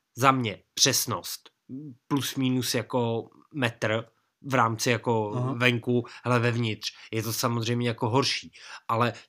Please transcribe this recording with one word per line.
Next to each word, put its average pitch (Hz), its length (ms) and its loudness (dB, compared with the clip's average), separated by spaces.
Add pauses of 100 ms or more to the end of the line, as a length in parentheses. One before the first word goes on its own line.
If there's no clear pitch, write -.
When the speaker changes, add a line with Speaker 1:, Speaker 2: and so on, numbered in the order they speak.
(160)
Speaker 1:
za 131 160 6
mě 117 300 -2 (120)
přesnost - 760 0 (560)
plus 135 280 -2
minus 127 400 0
jako 117 540 -2 (260)
metr 117 520 0 (360)
v 135 120 0
rámci 113 360 4
jako 110 460 0
Speaker 2:
Aha. 127 160 -2
Speaker 1:
venku, 120 520 0 (200)
hele, 123 140 2
vevnitř, 113 540 -2 (200)
je 110 100 -2
to 113 100 -4
samozřejmě 120 560 0
jako 117 200 -2
horší, - 440 0 (360)
ale 113 240 2 (160)